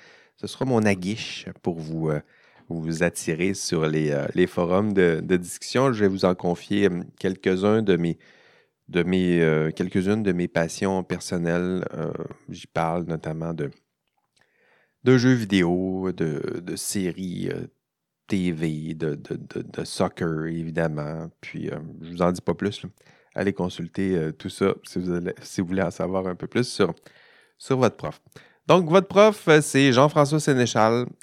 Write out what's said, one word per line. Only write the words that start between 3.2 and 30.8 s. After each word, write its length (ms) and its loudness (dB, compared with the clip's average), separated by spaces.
sur 340 -2
les, 240 0
euh, 240 -2
les 100 4
forums 460 0
de, 320 2
de 140 2
discussion. 560 -2
Je 80 -2
vais 80 4
vous 160 -2
en 100 4
confier, 540 0
euh, 120 -6
quelques-uns 640 0
de 140 4
mes... 220 0
De 140 0
mes, 380 2
euh, 300 2
quelques-unes 500 -2
de 120 0
mes 160 -2
passions 520 -2
personnelles. 920 -2
Euh, 180 -6
j'y 180 -14
parle 360 -2
notamment 500 -6
de, 160 -6
de 140 6
jeux 160 6
vidéo, 800 0
de, 500 -4
de 140 -8
séries, 760 -6
euh, 160 -8
T 240 0
V, 420 -4
de, 220 -4
de, 200 -10
de, 280 -10
de 200 -10
soccer, 640 -4
évidemment. 840 -4
Puis, 280 -10
euh, 80 -8
je 100 -16
vous 100 -4
en 100 4
dis 100 -4
pas 120 0
plus, 300 -4
là. 60 -12
Allez 200 0
consulter, 640 -4
euh, 180 -2
tout 160 -10
ça 240 0
si 160 -8
vous 120 -4
allez, 300 -4
si 200 -8
vous 60 -2
voulez 140 -2
en 80 0
savoir 380 -4
un 80 -6
peu 120 -12
plus 180 -2
sur, 280 0
sur 200 -2
votre 180 4
prof. 260 -10
Donc, 220 6
votre 180 6
prof, 400 4
euh, 140 8
c'est 320 4
Jean-François 480 4
Sénéchal. 640 4